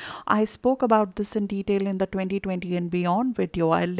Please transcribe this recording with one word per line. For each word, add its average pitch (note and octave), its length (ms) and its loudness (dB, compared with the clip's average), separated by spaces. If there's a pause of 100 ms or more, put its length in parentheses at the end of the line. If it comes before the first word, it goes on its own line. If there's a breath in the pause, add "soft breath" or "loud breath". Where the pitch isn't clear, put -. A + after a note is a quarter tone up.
(260 loud breath)
I G#3+ 200 4
spoke B3+ 360 0
about G#3+ 320 4
this G#3 220 -6
in G#3 100 0
detail G3 400 -2
in G3 120 -2
the F#3+ 80 0
twenty F#3+ 340 -4
twenty F3+ 340 -4
and F3 160 -2
beyond F3+ 460 0
video. E3+ 340 0
I'll F3 300 2